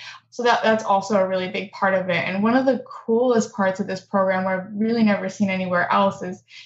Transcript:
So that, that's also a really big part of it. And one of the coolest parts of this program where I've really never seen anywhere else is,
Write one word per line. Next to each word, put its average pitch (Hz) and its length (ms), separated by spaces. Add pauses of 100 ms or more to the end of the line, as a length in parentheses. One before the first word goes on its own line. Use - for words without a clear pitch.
(300)
So - 140
that, 233 180
that's 220 220
also 202 340
a 185 100
really 185 220
big 190 220
part 190 240
of 185 140
it. 170 80
And 190 260
one 233 120
of 262 100
the 262 200
coolest 233 680
parts 190 260
of 190 80
this 190 140
program 190 420
where 185 180
I've 196 100
really 220 320
never 196 260
seen 196 200
anywhere 180 420
else 196 300
is, 185 220 (220)